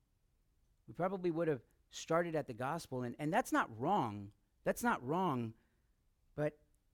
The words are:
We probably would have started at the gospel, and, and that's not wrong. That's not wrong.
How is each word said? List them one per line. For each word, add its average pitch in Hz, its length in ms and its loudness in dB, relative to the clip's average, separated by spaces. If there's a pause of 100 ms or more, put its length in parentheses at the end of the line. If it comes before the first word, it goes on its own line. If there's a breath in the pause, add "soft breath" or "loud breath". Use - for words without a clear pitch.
(880)
We 120 60 -16
probably 180 360 0
would 160 180 2
have 135 140 2 (280)
started 170 440 0
at 147 120 -2
the 123 80 -8
gospel, 131 480 -4
and, 123 160 -4
and 151 140 -2
that's 247 200 2
not 269 160 2 (100)
wrong. 117 520 0 (340)
That's 196 200 0
not 202 220 2
wrong. 135 460 0 (1400)